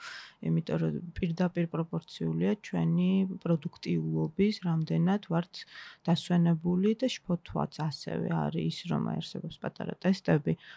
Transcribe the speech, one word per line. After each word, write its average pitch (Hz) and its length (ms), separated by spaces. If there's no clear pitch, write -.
იმიტომ 165 420
რომ 160 140
პირდაპირ 175 580
პროპორციულია 165 880
ჩვენი 170 560
პროდუქტიულობის, 165 1200
რამდენად 165 640
ვართ 170 280
დასვენებული 170 920
და 240 140
შფოთვაც - 720
ასევე - 560
არის 160 360
ის, 160 160
რომ 151 200
აარსებობს - 540
პატარა - 360
ტესტები, 165 580